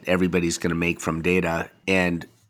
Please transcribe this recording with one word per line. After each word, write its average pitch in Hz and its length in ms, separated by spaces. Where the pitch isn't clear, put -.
everybody's 90 500
gonna 85 180
make 85 260
from 82 200
data. 82 480
And 90 360